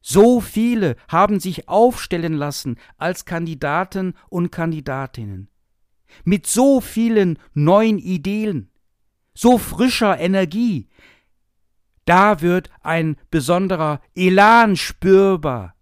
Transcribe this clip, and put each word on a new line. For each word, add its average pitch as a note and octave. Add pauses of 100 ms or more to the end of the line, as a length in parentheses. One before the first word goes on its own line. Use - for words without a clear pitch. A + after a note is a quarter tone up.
So A3+
viele G#3+ (120)
haben G3
sich F3
aufstellen F3+
lassen C#3+ (160)
als F3
Kandidaten E3+ (140)
und F3
Kandidatinnen, C3 (760)
mit F3+
so C4
vielen G#3+ (140)
neuen G3
Ideen, F#3 (640)
so B3
frischer G#3+
Energie. F#3 (1200)
Da F#3
wird F3 (140)
ein D#3+ (140)
besonderer D#3+ (120)
Elan G3+
spürbar. E3